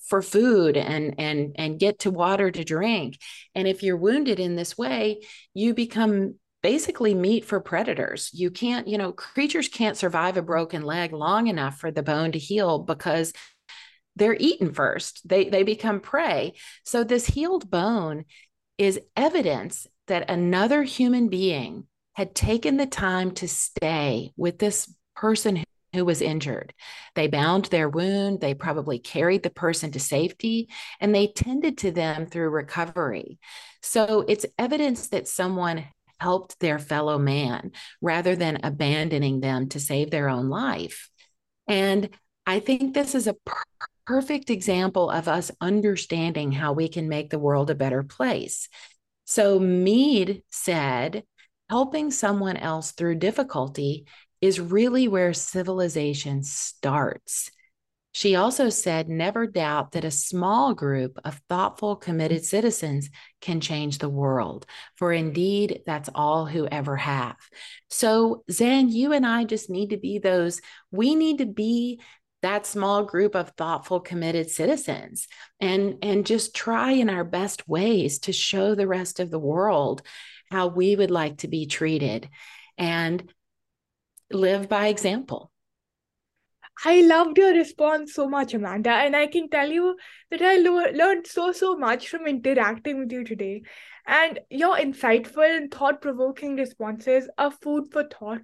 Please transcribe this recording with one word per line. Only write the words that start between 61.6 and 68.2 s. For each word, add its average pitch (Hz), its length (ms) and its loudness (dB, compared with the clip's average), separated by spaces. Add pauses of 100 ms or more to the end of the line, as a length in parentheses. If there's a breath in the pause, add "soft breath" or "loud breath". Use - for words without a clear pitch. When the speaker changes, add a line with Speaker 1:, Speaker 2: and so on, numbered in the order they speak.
Speaker 1:
committed 160 480 -2
citizens 160 680 -2 (280 loud breath)
can 165 220 -4
change 147 380 -4
the 147 100 -4
world, 135 560 -2 (300 loud breath)
for 175 180 0
indeed, 175 720 0
that's 151 300 -6
all 151 320 2
who 156 200 -2
ever 143 300 -4
have." 131 400 -4 (540 loud breath)
So, 226 580 2